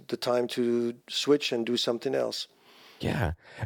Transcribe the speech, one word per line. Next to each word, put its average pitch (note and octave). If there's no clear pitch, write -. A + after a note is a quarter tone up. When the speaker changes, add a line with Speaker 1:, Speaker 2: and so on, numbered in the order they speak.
Speaker 1:
the -
time B2
to A#2+
switch -
and A#2
do A#2+
something B2+
else. A#2
Speaker 2:
Yeah. D#2+